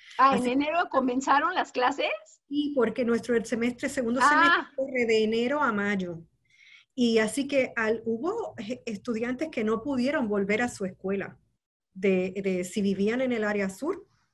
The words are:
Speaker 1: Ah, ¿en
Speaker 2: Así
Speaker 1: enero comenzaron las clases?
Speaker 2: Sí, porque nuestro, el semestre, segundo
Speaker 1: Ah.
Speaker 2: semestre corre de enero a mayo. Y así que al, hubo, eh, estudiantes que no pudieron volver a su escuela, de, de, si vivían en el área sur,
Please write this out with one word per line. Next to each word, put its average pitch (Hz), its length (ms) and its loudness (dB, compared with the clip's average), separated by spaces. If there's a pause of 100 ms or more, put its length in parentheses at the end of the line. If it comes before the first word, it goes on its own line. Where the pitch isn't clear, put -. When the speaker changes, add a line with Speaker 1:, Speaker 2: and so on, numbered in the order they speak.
(180)
Speaker 1:
Ah, 262 180 6
¿en 247 60 2
Speaker 2:
Así 247 100 0
Speaker 1:
enero 311 400 0
comenzaron 269 640 2
las 277 160 -2
clases? 277 400 0 (380)
Speaker 2:
Sí, 285 260 -2
porque 226 300 2
nuestro, 233 320 0
el 226 80 -2
semestre, 240 420 -2
segundo 247 340 -2
Speaker 1:
Ah. 254 80 6
Speaker 2:
semestre 330 460 4
corre 254 300 -2
de 220 180 4
enero 233 380 0
a 254 100 0
mayo. 202 480 -2 (760)
Y 233 260 4
así 220 280 0
que 262 300 0
al, 220 280 -2
hubo, 302 520 -4
eh, 233 280 -10
estudiantes 233 640 -4
que 233 140 -4
no 214 180 0
pudieron 269 460 0
volver 202 340 0
a 247 60 0
su - 160 -8
escuela, 190 560 -6 (540)
de, 190 400 2 (100)
de, 185 220 -2
si 208 160 -4
vivían 202 400 2
en 262 100 0
el 220 140 0
área 202 240 0
sur, 302 360 -6 (280)